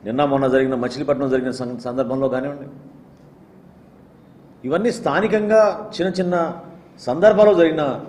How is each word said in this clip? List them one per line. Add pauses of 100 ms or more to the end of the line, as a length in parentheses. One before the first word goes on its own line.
నిన్న
మొన్న
జరిగిన,
మచిలీపట్నం
జరిగిన
సం-,
సందర్భంలో
కానివ్వండి, (2000)
ఇవన్నీ
స్థానికంగా (100)
చిన్న
చిన్న (360)
సందర్భాల్లో
జరిగిన